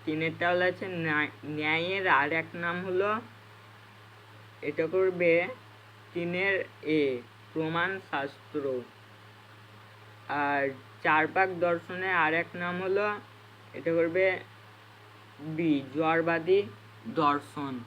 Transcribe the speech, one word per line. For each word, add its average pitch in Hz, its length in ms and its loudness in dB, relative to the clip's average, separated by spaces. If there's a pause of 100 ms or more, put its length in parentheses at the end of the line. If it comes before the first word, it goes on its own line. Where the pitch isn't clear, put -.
তিনেরটা 160 480 -2
হলো 180 200 2
আছে 180 140 -8 (200)
ন্যায়-, 151 300 0 (220)
ন্যায়ের 170 480 0 (140)
আর 143 100 2 (120)
এক 160 80 -8 (140)
নাম 175 120 -2 (120)
হলো, 185 220 0 (1600)
এটা 156 180 0 (100)
করবে 180 360 4 (800)
তিনের 180 440 -2 (440)
এ, - 20 4 (500)
প্রমাণ 165 380 0 (200)
শাস্ত্র। 143 540 -6 (1800)
আর 143 200 0 (420)
চার্বাক 160 460 4 (160)
দর্শনের 180 480 -2 (100)
আর 160 180 4
এক 165 80 -6 (120)
নাম 175 140 -4 (100)
হলো, 196 220 2 (720)
এটা 151 200 -2
করবে 170 280 2 (1300)
বি, 160 180 2 (220)
জড়বাদী 165 640 2 (640)
দর্শন। 143 520 0 (140)